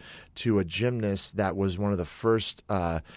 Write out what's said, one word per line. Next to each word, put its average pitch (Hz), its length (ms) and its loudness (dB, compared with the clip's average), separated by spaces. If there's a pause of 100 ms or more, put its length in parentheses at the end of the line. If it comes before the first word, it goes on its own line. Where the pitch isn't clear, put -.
(360)
to 107 240 2
a 92 40 4
gymnast 101 720 -2
that 95 200 0
was 95 220 0
one 101 120 0
of 101 80 0
the 87 60 0
first, - 640 0
uh, 85 320 0 (160)